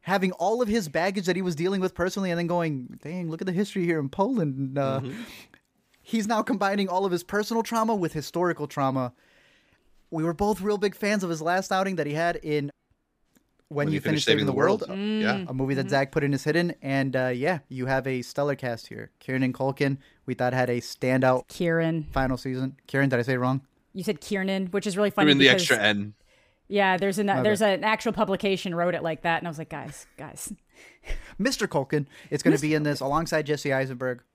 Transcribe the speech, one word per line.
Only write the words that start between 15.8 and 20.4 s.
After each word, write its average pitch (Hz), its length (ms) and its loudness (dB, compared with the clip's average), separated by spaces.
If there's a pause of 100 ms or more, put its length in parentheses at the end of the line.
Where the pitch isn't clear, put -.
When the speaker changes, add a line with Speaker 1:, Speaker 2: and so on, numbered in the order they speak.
Speaker 3:
Mm-hmm. - 60 -6
Speaker 1:
Zach 139 220 0
put 151 140 0
in 143 80 2
his 135 100 -2
hidden. 170 380 0
And, 135 340 -2
uh, 127 180 0
yeah, 143 260 0 (100)
you 127 160 -6
have 131 200 0
a 131 160 -2
stellar 143 340 -2
cast 120 320 -6
here. 110 320 -14
Kieran 131 340 0
Culkin, 135 440 0 (280)
we 127 80 -4
thought, 123 180 2